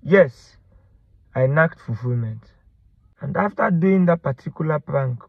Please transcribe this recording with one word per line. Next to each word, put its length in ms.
Yes, 540
I 120
knacked 340
fulfillment. 640
And 160
after 340
doing 360
that 160
particular 560
prank 500